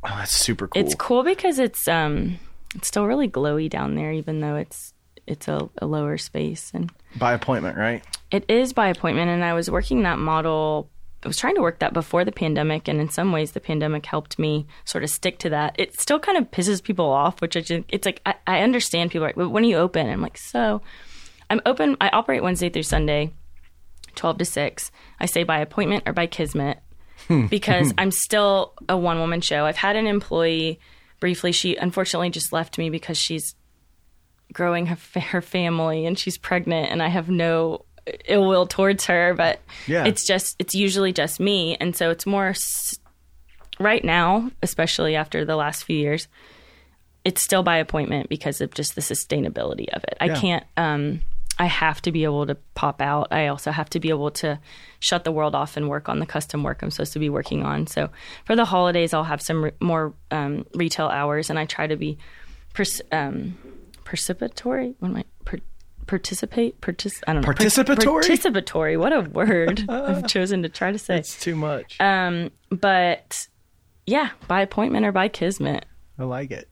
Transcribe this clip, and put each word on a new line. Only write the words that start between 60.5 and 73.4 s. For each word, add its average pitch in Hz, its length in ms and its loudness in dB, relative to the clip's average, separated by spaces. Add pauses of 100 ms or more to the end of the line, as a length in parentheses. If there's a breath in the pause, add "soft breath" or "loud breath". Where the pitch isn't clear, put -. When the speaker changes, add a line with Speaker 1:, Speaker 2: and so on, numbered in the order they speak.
Speaker 2:
retail 165 320 0
hours, 147 440 0
and 156 80 -2
I 156 80 -2
try 156 200 -2
to 151 100 0
be 151 220 -6 (540 soft breath)
pers-, - 300 -2 (100)
um, 156 440 -4 (480 loud breath)
participatory. 247 920 -4
What 180 100 -4
am 185 80 -2
I? - 80 -6 (200)
Per-, - 140 -4 (480)
participate? - 760 -2
Partic-, - 460 -6
I 160 80 0
don't 147 80 2
know. 151 60 2
Speaker 1:
Participatory? 214 760 4
Speaker 2:
Participatory. 185 720 2
What 214 140 4
a 294 80 4
word 180 680 2
Speaker 1:
<laughs> 202 40 -6
Speaker 2:
I've 185 360 -2
chosen 190 360 2
to 160 60 0
try 180 240 0
to 214 60 -2
say. 185 200 0
Speaker 1:
It's - 200 -6
too 170 180 -2
much. 151 440 -4
Speaker 2:
Um, 180 500 2 (200)
but 180 760 2 (600)